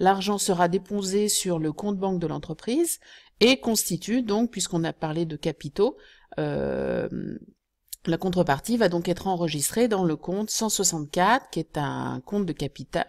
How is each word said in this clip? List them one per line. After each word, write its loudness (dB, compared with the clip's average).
l'argent 2
sera 2
déposé 0
sur 0
le 0
compte -4
banque 0
de -2
l'entreprise -2
et 8
constitue 0
donc, 0
puisqu'on -2
a -2
parlé -4
de -8
capitaux, 0
euh, -4
la 0
contrepartie 0
va 4
donc -2
être -2
enregistrée 0
dans 2
le 2
compte -4
cent -2
soixante-quatre, 0
qui -2
est -6
un -4
compte -2
de -4
capita-, -4